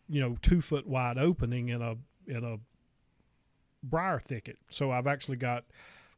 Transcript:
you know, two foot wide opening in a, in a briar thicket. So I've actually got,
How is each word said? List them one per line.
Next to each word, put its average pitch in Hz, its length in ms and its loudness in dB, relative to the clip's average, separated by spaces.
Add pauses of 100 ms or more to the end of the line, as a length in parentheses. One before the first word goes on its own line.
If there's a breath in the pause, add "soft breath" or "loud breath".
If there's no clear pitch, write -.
you 147 120 0
know, 120 200 0
two 175 220 6
foot - 240 -2
wide 127 320 0
opening 123 500 2
in 120 140 -2
a, 117 140 -4 (300)
in 120 160 -6
a 113 160 -6 (1200)
briar 160 360 0
thicket. - 400 -10 (120)
So 139 200 -2
I've 127 160 0
actually 139 300 -2
got, 123 280 -2 (540 loud breath)